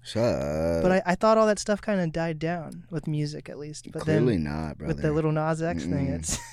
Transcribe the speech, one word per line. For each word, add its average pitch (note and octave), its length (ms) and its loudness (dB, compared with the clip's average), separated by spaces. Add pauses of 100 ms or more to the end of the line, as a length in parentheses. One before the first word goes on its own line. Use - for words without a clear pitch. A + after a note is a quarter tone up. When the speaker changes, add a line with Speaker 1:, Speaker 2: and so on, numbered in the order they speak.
Speaker 1:
Shut A2+ 320 2
up. E2+ 480 0
Speaker 2:
But F3+ 100 4
I, F#3+ 140 4
I F3+ 80 2
thought A3 240 4
all A3 80 6
that G#3 140 2
stuff G#3 200 -2
kinda F#3+ 280 0
died E3 320 -4
down E3 500 -6
with D#3+ 160 -4
music, D3+ 420 -2
at - 100 -12
least. D3 340 -12
But D#3+ 100 -6
Speaker 1:
Clearly B2+ 320 4
Speaker 2:
then E2 100 0
Speaker 1:
not, D3+ 340 -4
brother. D#3 160 -2
Speaker 2:
with C#3+ 80 -10
the D#3 100 2
Lil D#3 200 2
Nas D#3 300 0
X E3 220 -2
thing, - 240 0
Speaker 1:
Mm-mm. E2+ 100 -2
Speaker 2:
it's D#2+ 200 -4 (140)